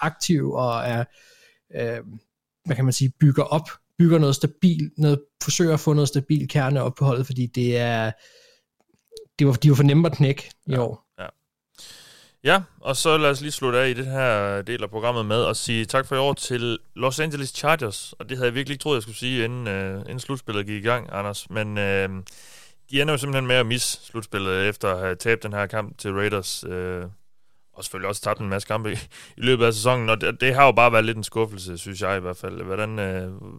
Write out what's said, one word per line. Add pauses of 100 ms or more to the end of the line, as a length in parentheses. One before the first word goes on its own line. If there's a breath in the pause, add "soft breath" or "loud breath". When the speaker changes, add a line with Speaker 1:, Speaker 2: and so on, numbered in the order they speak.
Speaker 1:
aktive
og
er, (720 soft breath)
øh, (640)
hvad
kan
man
sige,
bygger
op, (300)
bygger
noget
stabilt,
noget, (220)
forsøger
at
få
noget
stabilt
kerne
op
på
holdet,
fordi
det
er, (1300 soft breath)
det
var,
de
var
for
nemme
at
knække (160)
i
Speaker 2:
Ja,
Speaker 1:
år. (120)
Speaker 2:
ja. (1200 loud breath)
Ja, (200)
og
så
lad
os
lige
slutte
af
i
den
her
del
af
programmet
med
at
sige
tak
for
i
år
til (180)
Los
Angeles
Chargers,
og
det
havde
jeg
virkelig
ikke
troet,
jeg
skulle
sige,
inden,
øh,
inden
slutspillet
gik
i
gang,
Anders,
men,
øh, (800 loud breath)
de
ender
jo
simpelthen
med
at
misse
slutspillet
efter
at
have
tabt
den
her
kamp
til
Raiders,
øh, (720)
og
selvfølgelig
også
tabt
en
masse
kampe
i, (400 loud breath)
i
løbet
af
sæsonen,
og
det,
det
har
jo
bare
været
lidt
en
skuffelse,
synes
jeg
i
hvert
fald.
Hvordan,
øh, (260)